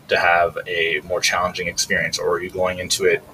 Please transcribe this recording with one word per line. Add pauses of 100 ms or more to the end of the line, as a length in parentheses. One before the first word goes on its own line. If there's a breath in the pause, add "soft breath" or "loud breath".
to
have (120)
a
more
challenging
experience?
Or
are
you
going
into
it (120)